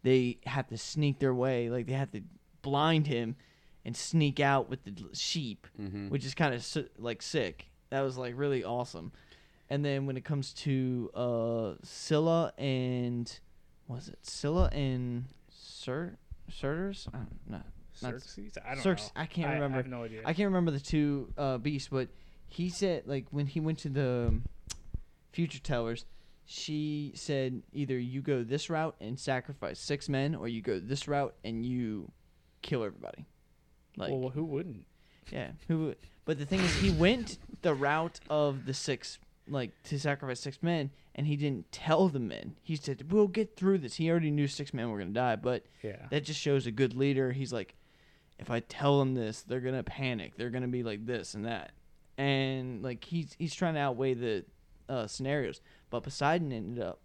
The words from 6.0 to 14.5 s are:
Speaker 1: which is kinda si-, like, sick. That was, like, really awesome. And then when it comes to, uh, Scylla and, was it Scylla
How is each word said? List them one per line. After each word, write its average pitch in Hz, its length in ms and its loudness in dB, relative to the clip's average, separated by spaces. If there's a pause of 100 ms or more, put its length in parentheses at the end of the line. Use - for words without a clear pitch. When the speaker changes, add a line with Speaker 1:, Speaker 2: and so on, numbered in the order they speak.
Speaker 1:
which 131 160 0
is 131 80 -6
kinda 135 260 2
si-, - 280 -4 (100)
like, 117 240 -6
sick. 107 480 -4 (180)
That 135 140 0
was, 131 160 -2
like, 123 180 -6
really 135 260 2
awesome. 113 480 -4 (600)
And 143 140 0
then 139 220 0
when 131 100 -2
it 127 80 -6
comes 143 300 -2
to, 127 600 0
uh, 117 600 0 (100)
Scylla 165 760 2
and, 127 800 0 (480)
was 123 200 -8
it - 140 -16
Scylla 165 500 4